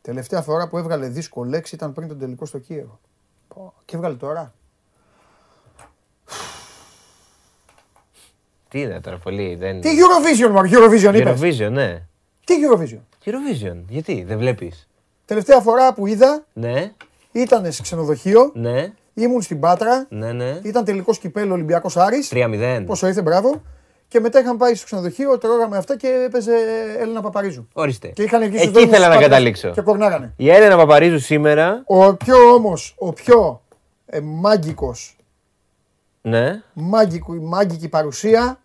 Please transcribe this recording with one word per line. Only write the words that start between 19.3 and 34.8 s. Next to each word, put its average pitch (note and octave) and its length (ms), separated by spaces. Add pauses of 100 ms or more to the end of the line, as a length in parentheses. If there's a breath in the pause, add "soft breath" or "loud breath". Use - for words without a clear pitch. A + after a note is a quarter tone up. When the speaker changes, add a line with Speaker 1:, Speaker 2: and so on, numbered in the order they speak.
Speaker 1:
στην D#3 180
Πάτρα, A3 500
Speaker 2:
Ναι, A2 220
ναι. B2+ 320
Speaker 1:
ήταν G#3+ 220
τελικός G3 340
κυπέλο G3 340
Ολυμπιακός E3+ 440
Άρης. A3 320
Speaker 2:
Τρία B2 180
μηδέν. A2+ 380
Speaker 1:
Πόσο F#3 220
ήρθε, F#3+ 140
μπράβο. G3+ 400 (460)
Και A#3 120
μετά A#3 200
είχαν A#3+ 180
πάει A#3+ 180
στο - 100
ξενοδοχείο, A3+ 520
τρώγαμε A3+ 400
αυτά A#3+ 200
και C4 100 (200)
έπαιζε A#3 240 (480)
Έλενα A3+ 220
Παπαρίζου. G3 520
Speaker 2:
Ορίστε. C#3 340
Speaker 1:
Και G3+ 160
είχαν A3 160
βγει A3 180
στους - 40
Speaker 2:
Εκεί F3 100
Speaker 1:
δρόμους A#3 180
Speaker 2:
ήθελα A3 80
Speaker 1:
της E3+ 180
Speaker 2:
να D#3 60
Speaker 1:
Πάτρας D3 80
Speaker 2:
καταλήξω. A#2+ 420
Speaker 1:
και G3 100
κορνάγανε. F#3 540
Speaker 2:
Η C3+ 140
Έλενα G3 280
Παπαρίζου D#3 420
σήμερα D3+ 680
Speaker 1:
Ο G3 300
πιο B3 380
όμως, G#3+ 440
ο E3+ 160
πιο, G3+ 480 (440)
ε, D#3 180
μάγκικος, D#3 920 (1040)